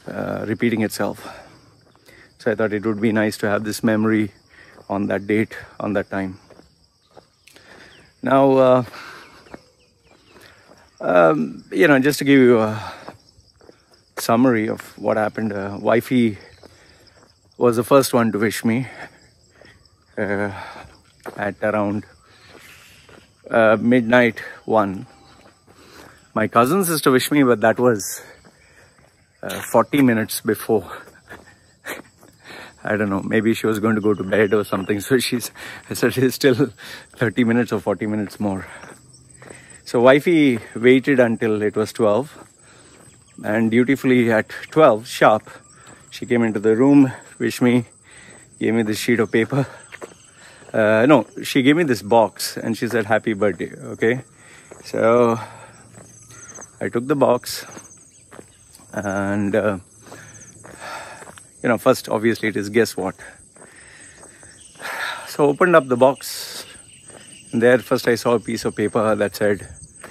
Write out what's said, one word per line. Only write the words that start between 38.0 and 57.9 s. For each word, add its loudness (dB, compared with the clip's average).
minutes -6
more." -6
So -2
wifey 4
waited 4
until 0
it -2
was -2
twelve, 0
and 0
dutifully 2
at 0
twelve 2
sharp, 2
she -14
came 2
into -2
the 2
room, 4
wished -4
me, 2
gave 0
me 2
this -4
sheet 2
of -2
paper. 0
Uh, 2
no, 4
she -2
gave 4
me 0
this -2
box 0
and -6
she -6
said, -2
"Happy -2
birthday," -4
okay? -2
So 2
I -6
took -6
the -2
box 0